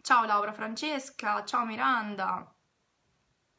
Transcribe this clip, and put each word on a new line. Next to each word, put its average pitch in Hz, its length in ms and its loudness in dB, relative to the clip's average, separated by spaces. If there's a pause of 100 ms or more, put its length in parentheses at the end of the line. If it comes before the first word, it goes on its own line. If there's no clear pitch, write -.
Ciao 240 240 6
Laura 208 280 2
Francesca, 220 920 -4
ciao 240 200 -2
Miranda. 214 880 -2 (1040)